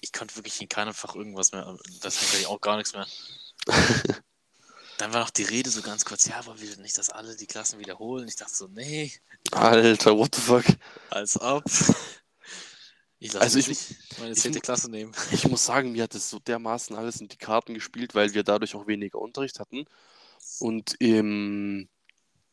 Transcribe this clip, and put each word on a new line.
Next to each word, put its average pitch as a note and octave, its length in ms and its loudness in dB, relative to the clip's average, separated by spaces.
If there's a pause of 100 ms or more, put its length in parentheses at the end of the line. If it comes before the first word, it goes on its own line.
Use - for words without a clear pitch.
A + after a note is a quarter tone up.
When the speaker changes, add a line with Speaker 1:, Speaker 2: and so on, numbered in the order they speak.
Speaker 1:
ich - 120 -12
konnte - 240 -10
wirklich A2 260 -10
in G2 60 -12
keinem G#2+ 260 -4
Fach - 220 -12
irgendwas F#2+ 360 -2
mehr. F#2 240 -10 (260)
Das F#2+ 160 -4 (120)
kann G2 100 2
ich F#2+ 60 0
auch G2+ 140 -4
gar G#2 160 2
nichts G#2 180 -4
mehr. G2 120 -8 (600)
Speaker 2:
<laughs> - 580 2 (760)
Speaker 1:
Dann G#2+ 140 -4
war A#2 80 2
noch A2+ 100 -4
die A2+ 120 0
Rede A#2 260 0
so A2 140 -2
ganz G#2 240 -4
kurz, - 200 0
„Ja, - 200 -8
wollen A2 140 -18
wir G#2 180 -12
nicht, G2+ 180 -8
dass - 140 -4
alle A2 260 -14
die G#2 100 -14
Klassen A2 320 -8
wiederholen?“ A2 500 -10
Ich - 80 -10
dachte - 180 -12
so, G2 140 -6
„Nee.“ C#3 440 -8 (400)
Speaker 2:
Alter, A2+ 640 8
what A#2+ 180 2
the - 60 0
fuck? B2 240 6 (460)
Speaker 1:
Als G2+ 280 -4
ob. C#3 260 -2 (1500)
Ich G#2+ 140 -10
lass G2 100 4
Speaker 2:
Also A#2+ 160 6
Speaker 1:
mich C3+ 100 4
Speaker 2:
ich, - 200 -6
Speaker 1:
nicht - 300 -16
meine A#2 140 -8
Speaker 2:
ich G#2+ 80 2
Speaker 1:
zehnte A#2+ 180 0
Speaker 2:
mu-, - 40 -8
Speaker 1:
Klasse B2 280 -4
nehmen. A2 220 -10 (200)
Speaker 2:
ich - 160 2
muss B2 180 2
sagen, B2+ 260 2
mir A2+ 120 0
hat - 100 -6
das - 160 -6
so G#2+ 80 -12
dermaßen A#2 580 -4
alles A2+ 240 -6
in G#2 80 -14
die - 80 -18
Karten A2+ 380 -2
gespielt, A2+ 400 -10
weil G#2 200 4
wir G#2 100 2
dadurch G#2 300 0
auch G#2 120 -10
weniger G#2 320 -4
Unterricht B2 420 -8
hatten. B2+ 240 -10 (760)
Und A2+ 400 -4
im, G#2 880 2 (640)